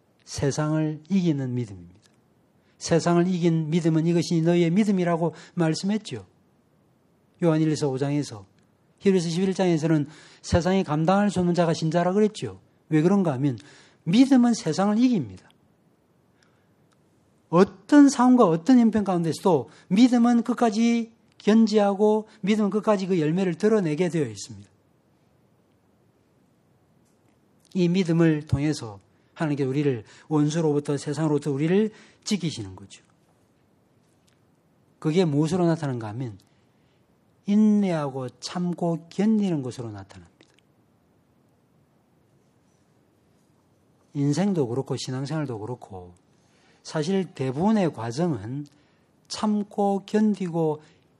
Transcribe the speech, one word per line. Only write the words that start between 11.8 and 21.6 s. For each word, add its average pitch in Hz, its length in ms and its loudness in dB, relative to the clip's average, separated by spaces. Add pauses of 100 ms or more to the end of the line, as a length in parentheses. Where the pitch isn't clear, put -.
그랬죠. 196 480 -2 (280)
왜 156 140 2
그런가 185 320 2
하면 127 240 -2 (460)
믿음은 240 500 4
세상을 196 440 -2
이깁니다. 175 500 0 (2000)
어떤 277 600 4
상황과 247 380 6
어떤 170 320 4
형편 220 260 2
가운데서도 170 680 0 (180)
믿음은 233 540 4
끝까지 233 720 0 (260)
견지하고 214 920 2 (140)